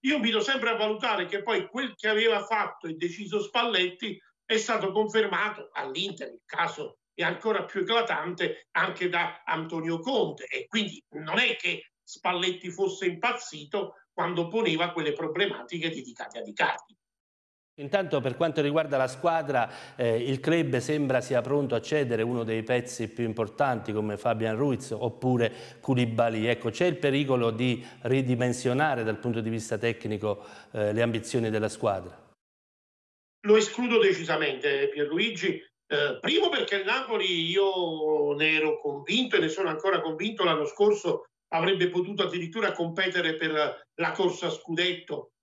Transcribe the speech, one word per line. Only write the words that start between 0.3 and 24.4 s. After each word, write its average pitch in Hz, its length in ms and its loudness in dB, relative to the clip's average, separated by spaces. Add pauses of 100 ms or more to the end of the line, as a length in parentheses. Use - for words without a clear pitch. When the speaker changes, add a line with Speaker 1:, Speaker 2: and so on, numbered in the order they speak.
Speaker 1:
sempre 262 280 0
a 226 60 2
valutare 214 500 0
che 196 160 -4
poi 226 260 0
quel 254 280 -6
che - 120 -4
aveva 214 360 4
fatto - 420 -2
e 165 80 -6
deciso 175 480 -4
Spalletti 196 800 -2 (240)
è 226 120 0
stato 214 340 0
confermato 208 800 0
all'Inter. 156 560 -8
Il - 180 -18
caso 165 520 -4 (160)
è 170 100 -4
ancora 180 400 0
più - 180 -4
eclatante 180 880 0
anche 175 380 0
da 170 340 -2
Antonio 165 560 -2
Conte, 185 460 0
e - 220 -8
quindi 196 440 -4
non 156 280 -2
è 240 160 2
che - 360 -6 (120)
Spalletti 180 680 -4
fosse 185 360 -4
impazzito 175 880 -4 (220)
quando 175 320 -2
poneva 175 440 0
quelle 156 200 -2
problematiche 165 760 -2
dedicate 127 500 -10
a - 20 -10
Icardi. - 560 -4 (800)
Speaker 2:
Intanto, 151 440 0
per 120 160 -2
quanto 165 240 2
riguarda 147 340 2
la 131 140 4
squadra, 143 600 2 (280)
eh, 117 180 4
il 131 240 0
club 156 380 2
sembra 131 420 2
sia 123 220 0
pronto 131 340 0
a 113 60 0
cedere 123 400 0
uno 117 240 0
dei 113 180 0
pezzi 120 460 -2
più 117 160 -4
importanti 113 680 -2
come 107 240 -2
Fabian 110 400 0